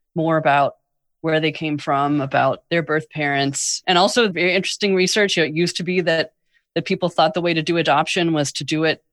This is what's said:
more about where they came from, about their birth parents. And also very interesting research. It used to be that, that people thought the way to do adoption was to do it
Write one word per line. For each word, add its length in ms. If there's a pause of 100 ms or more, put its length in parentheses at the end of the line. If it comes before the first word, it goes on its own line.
(160)
more 220
about 380 (460)
where 180
they 120
came 260
from, 420
about 500
their 120
birth 280
parents. 800
And 100
also 300
very 260
interesting 420
research. 420
It 180
used 220
to 60
be 180
that, 320 (420)
that 100
people 240
thought 260
the 60
way 120
to 80
do 160
adoption 560
was 200
to 100
do 200
it 300